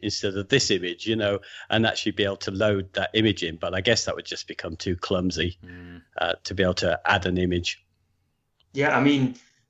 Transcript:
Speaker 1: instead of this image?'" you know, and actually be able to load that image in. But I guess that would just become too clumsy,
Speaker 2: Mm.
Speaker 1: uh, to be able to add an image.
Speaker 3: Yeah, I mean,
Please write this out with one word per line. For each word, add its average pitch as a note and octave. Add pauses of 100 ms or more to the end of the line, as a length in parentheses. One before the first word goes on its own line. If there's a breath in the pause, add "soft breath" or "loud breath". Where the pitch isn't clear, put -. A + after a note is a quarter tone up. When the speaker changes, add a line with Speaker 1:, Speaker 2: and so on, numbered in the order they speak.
Speaker 1:
instead G2+
of G2
this C3+
image?'" F2
you A2
know, G2+ (300 loud breath)
and A2
actually -
be G#2
able G2
to -
load G2
that F#2+
image A2
in. E2
But F2+
I F#2+
guess A2
that -
would E2+
just -
become -
too F2
clumsy, F2
Speaker 2:
Mm. - (160)
Speaker 1:
uh, E2+ (100)
to F#2
be F#2+
able F2+
to F2
add F#2
an F2+
image. F2+ (880)
Speaker 3:
Yeah, C#3
I -
mean, C3+ (340 soft breath)